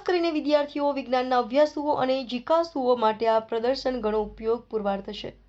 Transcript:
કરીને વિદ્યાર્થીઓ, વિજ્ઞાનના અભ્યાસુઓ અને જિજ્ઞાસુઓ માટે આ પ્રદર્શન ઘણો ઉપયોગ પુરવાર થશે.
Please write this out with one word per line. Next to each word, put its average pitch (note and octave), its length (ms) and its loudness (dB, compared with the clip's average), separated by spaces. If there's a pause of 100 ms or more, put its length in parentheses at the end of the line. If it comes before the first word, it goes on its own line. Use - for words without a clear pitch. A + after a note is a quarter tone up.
કરીને E4+ 260 2
વિદ્યાર્થીઓ, C#4+ 600 0
વિજ્ઞાનના B3+ 460 0
અભ્યાસુઓ D4 540 2
અને C4 320 0
જિજ્ઞાસુઓ B3+ 720 0
માટે A3 320 0
આ A3 120 4
પ્રદર્શન A#3+ 640 -2
ઘણો G#3+ 200 0
ઉપયોગ A3 480 -4
પુરવાર G3+ 320 -2
થશે. G3+ 320 -10 (160)